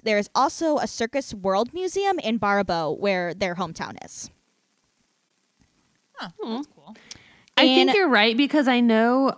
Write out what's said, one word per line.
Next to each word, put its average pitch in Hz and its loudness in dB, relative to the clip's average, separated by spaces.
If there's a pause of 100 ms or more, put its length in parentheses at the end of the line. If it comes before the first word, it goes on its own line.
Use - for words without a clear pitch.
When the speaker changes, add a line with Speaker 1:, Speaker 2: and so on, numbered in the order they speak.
Speaker 1:
there 220 0
is 208 -2
also 302 0
a - -4
Circus 240 -6
World 196 -2
Museum 370 -2
in 220 -2
Baraboo, 185 -2
where 180 -2
their 185 -4
hometown 165 -8
is. - -16 (1800)
Speaker 2:
Huh, 349 -14 (120)
Speaker 3:
Hmm. 226 -8
Speaker 2:
that's 285 -10
cool. 160 -20 (600)
Speaker 3:
I 262 6
think 262 6
Speaker 1:
And 415 4
Speaker 3:
you're 370 2
right, 226 4
because 277 2
I 247 4
know, 240 4